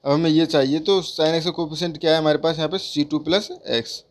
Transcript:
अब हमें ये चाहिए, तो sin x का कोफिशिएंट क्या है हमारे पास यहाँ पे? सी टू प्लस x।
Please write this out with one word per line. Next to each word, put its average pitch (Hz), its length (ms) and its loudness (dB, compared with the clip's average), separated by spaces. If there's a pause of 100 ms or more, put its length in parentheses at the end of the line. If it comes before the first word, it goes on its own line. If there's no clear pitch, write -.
अब 139 60 2
हमें 160 180 2
ये 156 160 4
चाहिए, 147 340 2
तो 190 220 2
sin 160 380 0
x 156 60 -4
का 175 60 -2
कोफिशिएंट 160 460 -6
क्या 156 140 2
है 160 60 4
हमारे 156 200 2
पास 156 200 0
यहाँ 156 120 -2
पे? 180 80 -4
सी 151 260 -2
टू 147 160 -2
प्लस 170 300 0 (240)
x। 117 240 -4 (140)